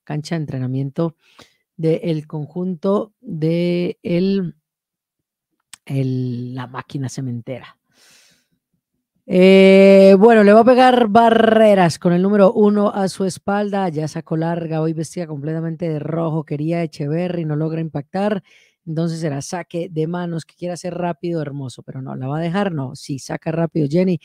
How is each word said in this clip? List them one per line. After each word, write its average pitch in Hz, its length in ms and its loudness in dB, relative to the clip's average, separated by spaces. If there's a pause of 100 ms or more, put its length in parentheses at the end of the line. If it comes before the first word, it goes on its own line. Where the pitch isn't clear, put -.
cancha 151 320 -10
de 160 60 -6
entrenamiento 135 720 -6 (600)
del 160 520 -4
conjunto 180 920 -6
de 175 840 -4
el, 185 520 -2 (1300)
el, 127 680 -6
la 127 140 -12
máquina 131 420 -10
cementera. 123 720 -12 (1500)
Eh, 190 920 8
bueno, 220 240 6
le 202 100 8
va 220 60 8
a 226 60 6
pegar 254 420 4
Barreras 220 920 4
con 175 160 0
el 175 80 2
número 196 320 4
uno 208 360 2
a 196 180 -2
su 190 180 -6
espalda. 196 640 -4
Ya 156 180 -6
sacó 165 300 -8
larga, 165 440 -4
hoy 160 120 -2
vestida 165 320 -8
completamente 160 640 -8
de 151 80 -4
rojo. 156 460 -4
Quería 156 400 -6
Echeverri, 165 600 -6
no 151 120 -4
logra 160 260 -6
impactar. 185 640 -6 (400)
Entonces 165 360 -6
será 143 240 -6
saque 170 480 -10
de 156 160 -4
manos 170 360 -8
que - 120 -20
quiera 175 180 -10
hacer 170 220 -10
rápido, 175 440 -6
Hermoso, 139 440 -10
pero 135 180 -14
no, 135 140 -12
¿la 131 120 -8
va 147 120 -6
a - 20 -6
dejar? 180 300 -4
No, 135 240 -8
sí, 139 240 -10
saca - 320 -10
rápido 160 360 -2
Jenny. 175 380 -2